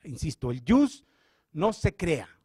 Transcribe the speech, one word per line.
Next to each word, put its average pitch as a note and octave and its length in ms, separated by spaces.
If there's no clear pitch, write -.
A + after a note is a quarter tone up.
Insisto, B2+ 480
el B2 120
ius B3+ 400
no F#3+ 200
se - 240
crea D3+ 320